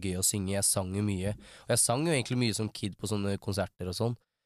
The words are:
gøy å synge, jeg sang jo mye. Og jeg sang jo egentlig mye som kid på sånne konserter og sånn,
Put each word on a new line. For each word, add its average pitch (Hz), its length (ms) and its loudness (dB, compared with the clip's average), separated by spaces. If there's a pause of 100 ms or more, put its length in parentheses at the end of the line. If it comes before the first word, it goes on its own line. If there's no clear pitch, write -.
gøy 90 120 0
å 92 60 0
synge, 98 300 0
jeg 98 100 2
sang 92 300 0
jo 101 80 0
mye. 101 320 0
Og - 400 -12
jeg 113 40 4
sang 135 280 2
jo 170 60 2
egentlig 123 260 0
mye 117 160 2
som 107 160 -2
kid - 260 -6
på 98 140 -6
sånne 101 280 0
konserter 92 500 -4
og 90 60 -4
sånn, 117 220 0 (300)